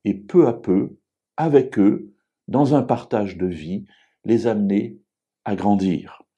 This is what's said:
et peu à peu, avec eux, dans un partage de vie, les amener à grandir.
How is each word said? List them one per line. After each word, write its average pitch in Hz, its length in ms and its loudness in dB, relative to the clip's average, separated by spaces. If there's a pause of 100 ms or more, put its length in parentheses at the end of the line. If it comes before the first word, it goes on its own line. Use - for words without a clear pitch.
et 101 80 0
peu - 340 2
à 117 60 2
peu, - 460 -2 (400)
avec 143 400 2
eux, - 340 2 (360)
dans 131 260 2
un 135 80 4
partage 107 560 -4
de 92 80 -2
vie, 87 400 -8 (400)
les 113 200 2
amener 104 520 -2 (480)
à 101 100 -4
grandir. 95 640 -2 (200)